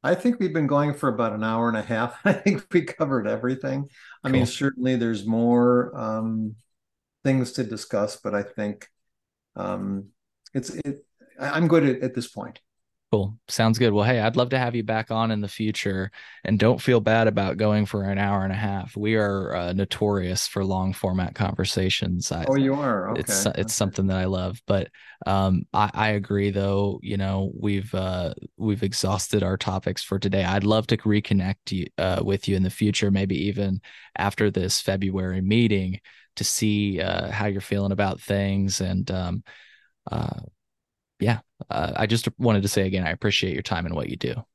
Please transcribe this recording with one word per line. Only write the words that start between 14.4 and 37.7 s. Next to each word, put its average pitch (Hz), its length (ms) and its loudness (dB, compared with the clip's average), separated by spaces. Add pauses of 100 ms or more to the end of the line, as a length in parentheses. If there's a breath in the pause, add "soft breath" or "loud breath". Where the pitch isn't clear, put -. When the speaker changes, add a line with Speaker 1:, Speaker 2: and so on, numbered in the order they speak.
Speaker 2:
to 131 80 0
have 120 180 -2
you 113 80 -2
back 110 260 -2
on 113 220 0
in 104 80 -2
the 101 80 -6
future, 101 640 -4 (320 loud breath)
and 104 160 2
don't 113 200 4
feel 123 200 4
bad 110 260 4
about 98 300 0
going 107 280 2
for 98 200 -4
an 98 140 -2
hour 98 260 0
and 95 80 -2
a 95 40 -2
half. 98 400 -6
We 107 200 4
are, 101 360 2
uh, 87 200 -2
notorious 95 760 0
for 98 180 -2
long 95 280 0
format 92 420 -2
conversations. 95 960 0
I, 82 180 -4
Speaker 1:
Oh, 135 60 2
you 135 200 4
are? 110 420 -2
Speaker 2:
it's, 104 280 -2
Speaker 1:
Okay. - 180 0
Speaker 2:
it's 107 100 -4
Speaker 1:
Okay. - 0 -
Speaker 2:
something 98 340 0
that 95 100 0
I 92 100 0
love, 92 380 -4
but, - 280 0 (340 loud breath)
um, 95 460 2
I, 104 200 2
I 107 180 0
agree 101 420 0
though. 98 500 0
You 101 140 -6
know, 98 420 0
we've, 101 380 -2
uh, 92 360 -2 (240)
we've 107 280 0
exhausted 101 580 0
our 92 140 0
topics - 480 -2
for 95 160 -2
today. 95 240 0
I'd 95 180 2
love 107 240 2
to 113 120 2
reconnect 101 720 0
you, 92 140 -4 (120)
uh, 90 260 0
with 98 220 0
you 98 80 2
in 95 80 2
the 92 80 2
future, 104 400 0
maybe 95 380 0
even 98 320 -2 (340 loud breath)
after 101 380 0
this 92 280 0
February 95 600 -2
meeting, 98 580 2 (380 loud breath)
to - 80 -4
see, 104 560 0
uh, 87 320 -2
how 101 140 -2
you're 98 140 -2
feeling 101 300 -2